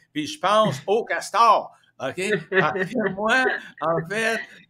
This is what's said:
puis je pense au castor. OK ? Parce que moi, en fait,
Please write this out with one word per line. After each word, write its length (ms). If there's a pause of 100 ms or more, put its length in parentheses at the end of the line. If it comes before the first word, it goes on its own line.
(120)
puis 140
je 140
pense 480
au 180
castor. 680 (300)
OK ? 200 (280)
Parce 360
que 280
moi, 300 (380)
en 160 (120)
fait, 300 (300)